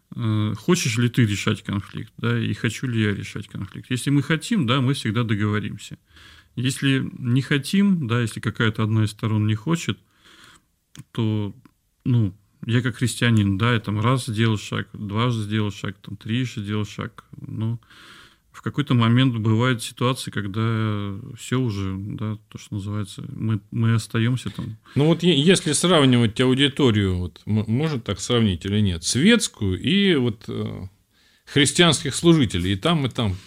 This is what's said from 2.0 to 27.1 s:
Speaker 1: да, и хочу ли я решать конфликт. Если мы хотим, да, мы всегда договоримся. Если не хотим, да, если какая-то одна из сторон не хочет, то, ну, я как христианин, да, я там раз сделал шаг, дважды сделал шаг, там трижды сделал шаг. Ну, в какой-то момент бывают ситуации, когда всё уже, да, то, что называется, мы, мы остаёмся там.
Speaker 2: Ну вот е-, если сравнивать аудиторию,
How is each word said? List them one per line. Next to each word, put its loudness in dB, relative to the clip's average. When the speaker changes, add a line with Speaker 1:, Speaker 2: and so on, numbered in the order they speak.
Speaker 1:
да, -2
и -2
хочу -4
ли 0
я 2
решать -10
конфликт. -12
Если -2
мы 4
хотим, -2
да, 2
мы 2
всегда -2
договоримся. -4
Если 0
не 0
хотим, 0
да, 2
если -4
какая-то 0
одна 2
из -2
сторон 0
не 2
хочет, -2
то, -2
ну, 2
я 2
как -4
христианин, 2
да, 2
я 2
там -4
раз 0
сделал 0
шаг, -8
дважды -4
сделал -2
шаг, -10
там -12
трижды -6
сделал -4
шаг. -12
Ну, -6
в -20
какой-то -4
момент 4
бывают 2
ситуации, -4
когда -4
всё -2
уже, -2
да, -6
то, -14
что -12
называется, -8
мы, -2
мы 2
остаёмся 0
там. -10
Speaker 2:
Ну 4
вот 2
е-, 4
если 4
сравнивать 4
аудиторию, 4